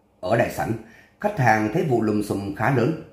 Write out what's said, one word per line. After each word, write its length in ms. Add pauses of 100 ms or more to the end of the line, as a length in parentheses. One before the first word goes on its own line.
(200)
Ở 160
đại 140
sảnh, 220 (480)
khách 180
hàng 340
thấy 120
vụ 180
lùm 200
xùm 320
khá 220
lớn, 260 (100)